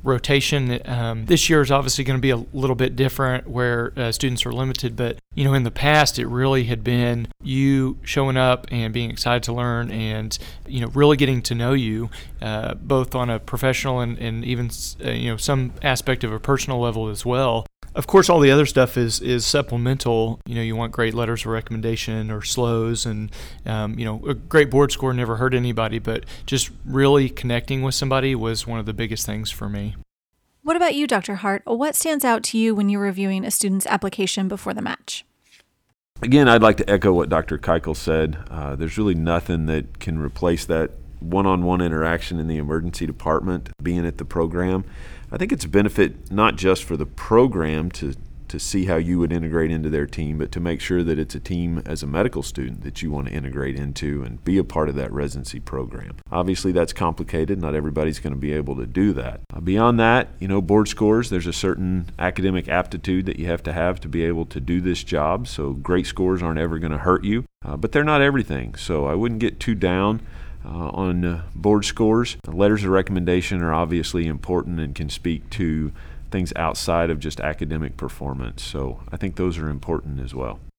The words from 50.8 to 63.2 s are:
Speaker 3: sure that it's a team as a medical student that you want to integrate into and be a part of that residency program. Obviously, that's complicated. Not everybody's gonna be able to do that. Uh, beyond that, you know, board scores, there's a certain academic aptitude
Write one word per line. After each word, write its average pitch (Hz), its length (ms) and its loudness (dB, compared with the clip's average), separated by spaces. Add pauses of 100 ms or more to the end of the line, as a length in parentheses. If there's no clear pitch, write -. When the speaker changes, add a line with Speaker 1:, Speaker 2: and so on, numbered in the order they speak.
Speaker 3:
sure 87 240 0
that 80 160 0
it's - 160 -4
a - 40 -8
team 85 460 -2
as 76 160 -6
a 73 40 -6
medical 78 360 0
student 64 400 -8
that 71 180 -10
you 78 120 -4
want 69 160 -4
to - 40 -6
integrate 67 440 -4
into 71 480 -4
and 58 200 -10
be 95 140 4
a 92 60 2
part 78 240 0
of 67 80 -4
that 65 160 -4
residency 69 480 -6
program. 62 560 -8 (160)
Obviously, 90 400 0
that's 85 200 2
complicated. 85 680 -2
Not 76 160 -2
everybody's 76 420 -2
gonna 73 160 -6
be 73 180 -4
able 71 240 -2
to 62 100 -6
do 92 260 2
that. 62 300 -6 (120)
Uh, - 60 -8
beyond 110 400 4
that, 117 300 4 (100)
you 95 80 -6
know, 98 120 2
board 101 280 4
scores, 110 420 2
there's 87 160 -2
a 85 60 -4
certain 92 680 -2
academic 92 500 0
aptitude 90 580 0